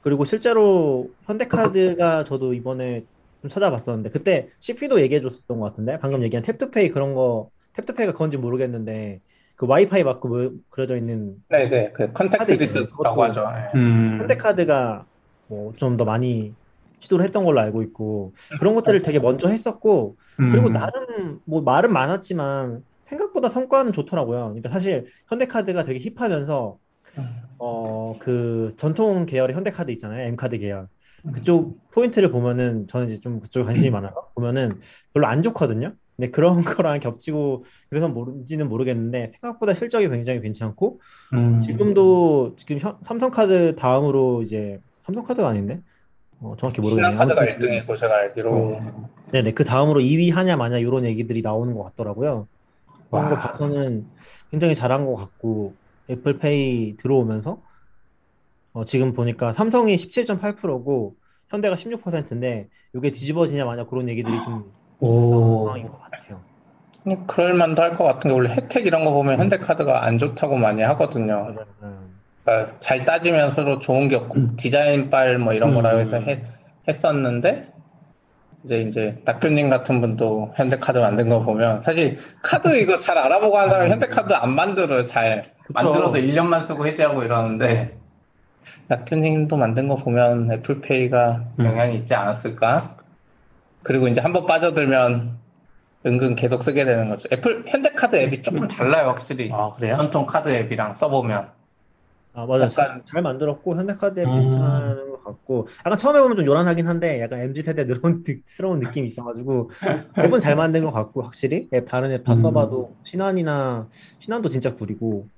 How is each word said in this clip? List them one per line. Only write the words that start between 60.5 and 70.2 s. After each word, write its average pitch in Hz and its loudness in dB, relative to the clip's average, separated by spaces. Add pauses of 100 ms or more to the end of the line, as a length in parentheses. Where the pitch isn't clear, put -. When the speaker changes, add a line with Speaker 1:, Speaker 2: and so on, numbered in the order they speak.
Speaker 1:
프로고 131 -4 (340)
현대가 208 -2
십육 226 -10
퍼센트인데 127 -6 (260)
이게 131 -2
뒤집어지냐 143 -2
마냐 120 -6
그런 127 -6
얘기들이 113 -4
좀 113 -10 (300)
Speaker 3:
오. 120 4
Speaker 1:
나오는 113 4
상황인 110 -8
것 - -20
같아요. - -18 (840)
Speaker 2:
그럴 180 2
만도 165 4
할 170 2
것 170 0
같은 143 2
게 131 4
원래 123 4
혜택 240 -2
이런 160 4
거 151 4
보면 139 4
Speaker 3:
음. 131 2
Speaker 2:
현대카드가 156 2
안 117 2
좋다고 139 0